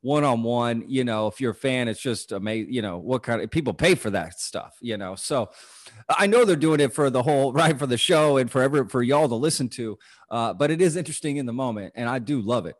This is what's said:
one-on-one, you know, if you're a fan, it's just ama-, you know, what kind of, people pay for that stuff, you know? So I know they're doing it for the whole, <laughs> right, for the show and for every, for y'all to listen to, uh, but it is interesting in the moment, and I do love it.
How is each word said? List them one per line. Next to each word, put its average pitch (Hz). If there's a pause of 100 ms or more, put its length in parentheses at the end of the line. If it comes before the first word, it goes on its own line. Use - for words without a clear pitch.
one-on-one, 120
you 131
know, 110
if -
you're 123
a 101
fan, 127
it's 110
just 117
ama-, 107
you 123
know, 92
what 113
kind 117
of, 110
people 139
pay 170
for -
that 87
stuff, -
you 113
know? 95
So 123 (600)
I 175
know 233
they're 185
doing 151
it 135
for 143
the 123
whole, 139
<laughs> -
right, 151
for 143
the 123
show 156
and 127
for 131
every, 139
for 123
y'all 139
to 117
listen 131
to, 110 (320)
uh, 113
but 143
it 160
is 175
interesting 147
in 135
the 117
moment, 117
and 120
I 127
do 123
love 104
it. 82